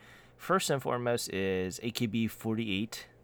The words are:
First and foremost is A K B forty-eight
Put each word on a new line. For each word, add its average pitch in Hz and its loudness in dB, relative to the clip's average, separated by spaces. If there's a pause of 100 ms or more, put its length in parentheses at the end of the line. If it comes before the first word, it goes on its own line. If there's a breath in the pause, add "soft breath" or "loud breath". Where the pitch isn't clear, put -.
(360 loud breath)
First - 2
and 139 2
foremost 120 0
is 92 0
A 117 -2
K 120 0
B 110 2
forty-eight 110 -2 (160)